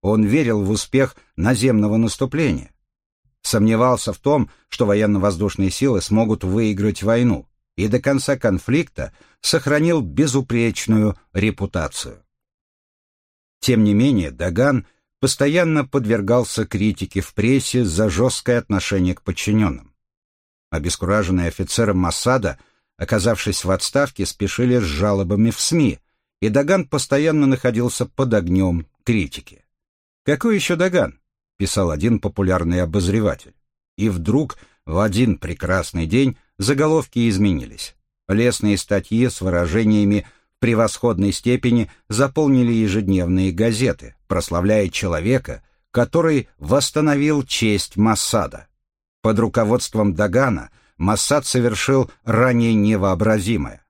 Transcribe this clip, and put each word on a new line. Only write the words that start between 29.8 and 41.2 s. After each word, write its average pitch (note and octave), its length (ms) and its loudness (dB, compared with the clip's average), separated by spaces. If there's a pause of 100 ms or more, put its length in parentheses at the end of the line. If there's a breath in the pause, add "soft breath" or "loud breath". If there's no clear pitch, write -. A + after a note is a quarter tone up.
«Какой A3 320 0
ещё F3 180 0
Даган?», F3 460 0 (360)
писал F#2+ 340 0
один G2 280 0
популярный F2+ 640 0
обозреватель. F#2+ 720 -2 (420)
И G#2 120 0
вдруг G#2 500 -2 (260 soft breath)
в D#2+ 140 -4
один G#2+ 400 0
прекрасный E2+ 680 -4
день B2 300 0 (220 soft breath)
заголовки C#3 680 0
изменились. F2+ 680 -2 (320)
Лестные G#2+ 480 0
статьи G#2+ 520 -2
с - 120 -8
выражениями G2+ 880 2 (300 soft breath)
в - 40 -10
превосходной G#2+ 720 0